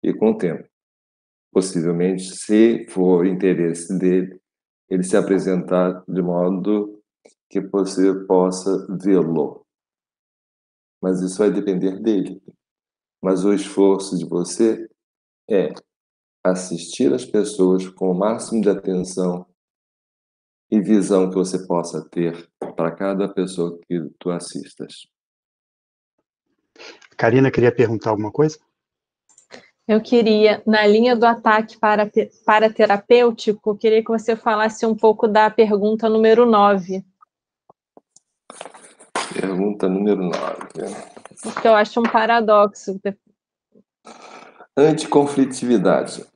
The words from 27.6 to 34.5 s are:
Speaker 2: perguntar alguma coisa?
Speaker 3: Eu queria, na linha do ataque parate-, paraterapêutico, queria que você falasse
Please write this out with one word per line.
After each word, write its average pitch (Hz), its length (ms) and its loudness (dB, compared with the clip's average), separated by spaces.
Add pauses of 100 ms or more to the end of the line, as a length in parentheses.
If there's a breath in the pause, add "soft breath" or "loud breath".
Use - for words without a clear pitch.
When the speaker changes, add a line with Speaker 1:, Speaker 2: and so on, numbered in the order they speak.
Speaker 2:
perguntar 113 360 -2
alguma 104 200 -2
coisa? 156 280 -2 (1300 loud breath)
Speaker 3:
Eu 220 140 2
queria, 214 640 4
na 214 220 2
linha 226 300 4
do 226 100 2
ataque 220 500 2
parate-, 214 540 0 (160)
paraterapêutico, 220 1300 2
queria 220 260 2
que 226 80 -8
você 226 260 -2
falasse 220 500 -2